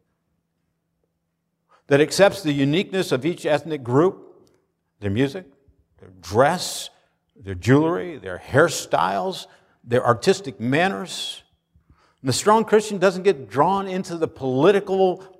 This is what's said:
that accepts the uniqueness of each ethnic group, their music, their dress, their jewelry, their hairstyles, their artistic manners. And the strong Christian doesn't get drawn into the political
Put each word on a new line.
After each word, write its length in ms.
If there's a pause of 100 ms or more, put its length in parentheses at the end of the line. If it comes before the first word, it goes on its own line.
(1900)
that 140
accepts 400
the 120
uniqueness 580
of 140
each 200
ethnic 380
group, 680 (500)
their 120
music, 340 (540)
their 120 (100)
dress, 680 (460)
their 200
jewelry, 640
their 220
hairstyles, 1080 (360)
their 220
artistic 540
manners. 840 (800)
And 80
the 40
strong 320
Christian 320
doesn't 260
get 260
drawn 380
into 300
the 100
political 1000 (140)